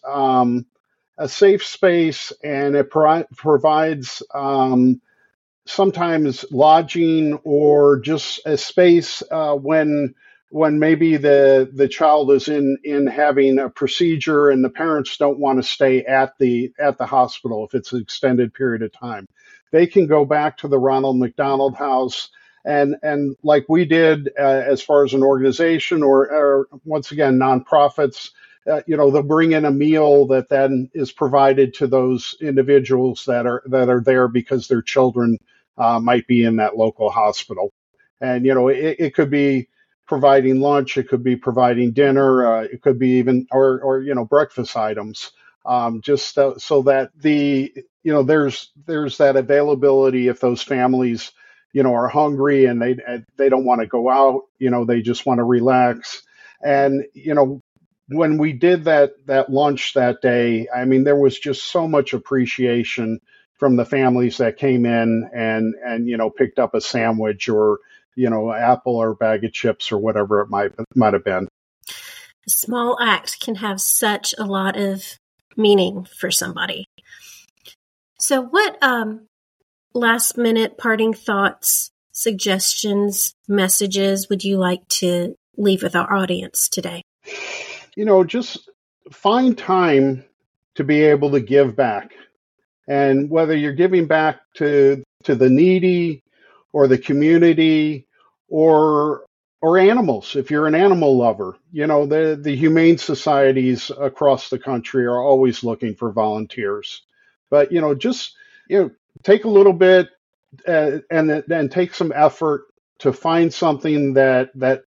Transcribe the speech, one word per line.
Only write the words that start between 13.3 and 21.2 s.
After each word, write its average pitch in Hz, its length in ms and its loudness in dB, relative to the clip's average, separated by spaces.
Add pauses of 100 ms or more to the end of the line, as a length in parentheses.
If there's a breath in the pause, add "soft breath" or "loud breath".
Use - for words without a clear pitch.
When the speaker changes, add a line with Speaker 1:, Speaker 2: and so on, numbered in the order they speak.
Speaker 1:
a 135 100 -2
procedure 147 840 0
and 131 120 2
the 127 60 -2
parents 151 480 -4
don't 143 220 0
wanna 135 240 0
stay 131 400 0
at 135 340 -2
the, 123 400 0
at 143 220 -2
the 123 80 -6
hospital 117 580 -2
if - 80 -10
it's 123 200 -8
an 123 80 -6
extended 123 520 -2
period 117 300 -6
of 107 80 -8
time. 110 340 -14 (460 soft breath)
They 170 160 4
can 175 180 2
go 151 180 2
back 147 360 -2
to - 80 -10
the 139 100 2
Ronald 135 400 0
McDonald 135 580 -2